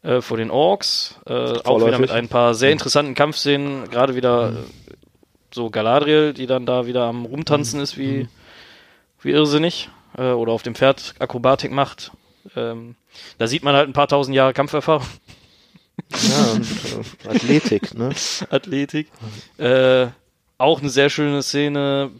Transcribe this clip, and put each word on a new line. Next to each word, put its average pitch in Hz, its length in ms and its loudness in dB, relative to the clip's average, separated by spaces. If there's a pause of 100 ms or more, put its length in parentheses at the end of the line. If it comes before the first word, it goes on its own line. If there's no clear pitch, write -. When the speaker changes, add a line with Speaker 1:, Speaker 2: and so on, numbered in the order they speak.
Speaker 1:
äh, 127 180 0
vor 117 160 -6
den 113 140 -4
Orks. - 640 -2 (120)
Äh, - 60 -8
auch 123 60 -2 (120)
wieder 120 140 -4
Speaker 2:
Vorläufig. 117 360 4
Speaker 1:
mit 127 100 2
ein 117 180 -2
paar 120 260 4
sehr 123 160 2
Speaker 2:
Mhm. - 40 4
Speaker 1:
interessanten 143 400 0
Kampfszenen, 143 760 0
gerade 127 240 2
wieder, 120 360 2
Speaker 2:
Mhm. - 60 -8
Speaker 1:
äh, - 40 -8 (920)
so 117 160 -6
Galadriel, 147 640 2
die 131 120 -8
dann 123 200 -2
da 127 200 0
wieder 123 180 -2
am 120 200 -6
Rumtanzen 143 540 -2
Speaker 2:
Mhm. 143 60 -4
Speaker 1:
ist, - 120 -10
wie, 139 280 -4
Speaker 2:
Mhm. 120 40 -12 (920)
Speaker 1:
wie 139 80 -4
irrsinnig, 151 580 0 (300)
äh, 127 40 -6 (100)
oder 117 200 0
auf 113 100 -2
dem 120 120 -8
Pferd - 440 0
Akrobatik 131 540 0
macht. - 400 -4 (440)
Ähm, 117 400 -10 (420)
da 113 80 0
sieht 135 160 -2
man 143 120 4
halt 143 140 4
ein 135 40 -12
paar 143 160 2
tausend 135 280 2
Jahre 131 180 6
Kampferfahrung. 143 520 0 (1040)
Speaker 2:
Ja, 135 400 2
und, 110 120 0
äh, 110 640 -10
Athletik, 120 680 0
ne? 117 160 -4
Speaker 1:
<laughs> - 400 -8
Athletik. 143 580 -4 (500)
Äh, 127 480 4 (520)
auch 143 220 2
eine 143 100 -4
sehr 139 200 4
schöne 143 320 -2
Szene 139 760 -2